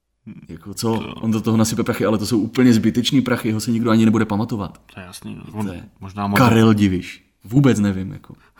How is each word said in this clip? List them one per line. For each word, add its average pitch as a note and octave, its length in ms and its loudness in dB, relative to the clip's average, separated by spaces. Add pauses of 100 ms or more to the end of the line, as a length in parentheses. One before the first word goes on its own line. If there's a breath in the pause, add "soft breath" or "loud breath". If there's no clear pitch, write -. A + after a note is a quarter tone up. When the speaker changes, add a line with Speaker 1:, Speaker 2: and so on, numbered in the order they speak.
(480)
Speaker 1:
jako F2 260 -16
co, A2+ 240 -2
Speaker 2:
To - 160 -10
Speaker 1:
on - 160 -4
do A2 100 0
toho A2 160 0
nasype A2+ 260 0
prachy, A#2 220 -2
ale G#2 140 2
to G#2 80 -6
jsou A#2 120 0
úplně B2 340 4
zbytečný A#2 480 2
prachy, A#2+ 280 -2
jeho A2 120 -2
se A#2+ 100 -4
nikdo A2+ 200 0
ani A2+ 140 4
nebude A2 200 4
pamatovat. G#2 560 -6 (140)
Speaker 2:
To G2+ 60 -18
je F#2 60 -16
jasný, G#2 280 -16
no. - 100 -18
Speaker 1:
To D2+ 140 -18
Speaker 2:
On G#2 100 -6
Speaker 1:
je F2 160 -14 (160)
Speaker 2:
možná G2 280 -10
moder- G2+ 100 0
Speaker 1:
Karel A2+ 360 6
Diviš. F#2+ 500 -2 (200)
Vůbec A#2+ 360 2
nevím, G2 320 -4
jako. - 220 -18 (260 soft breath)